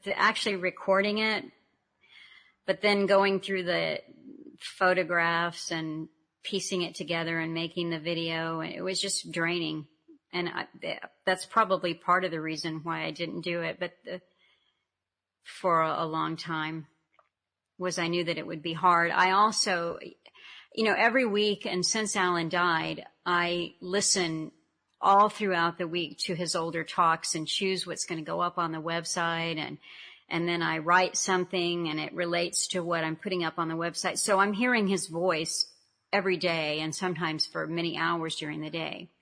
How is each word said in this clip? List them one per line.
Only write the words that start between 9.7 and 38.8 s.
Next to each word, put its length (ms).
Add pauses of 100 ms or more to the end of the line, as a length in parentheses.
And 160
I, 160 (160)
th-, 160 (260)
that's 220
probably 480
part 320
of 40
the 120
reason 400
why 240
I 40
didn't 300
do 220
it, 180
but 120 (120)
the, 160 (1200)
for 360
a, 240
a 20
long 300
time 520 (880)
was 200
I 100
knew 160
that 120
it 100
would 160
be 120
hard. 380
I 180
also, 680 (760)
you 100
know, 120
every 280
week, 420
and 200
since 300
Alan 320
died, 560 (200)
I 560
listen 720 (500)
all 280
throughout 500
the 100
week 380
to 80
his 220
older 280
talks 500
and 120
choose 400
what's 180
gonna 180
go 180
up 180
on 140
the 100
website. 760
And, 200 (500)
and 200
then 140
I 160
write 380
something 720
and 120
it 120
relates 560
to 140
what 220
I'm 120
putting 280
up 140
on 100
the 60
website. 440
So 220
I'm 120
hearing 360
his 180
voice 600 (460)
every 240
day 440
and 140
sometimes 520
for 200
many 300
hours 400
during 240
the 100
day. 400 (120)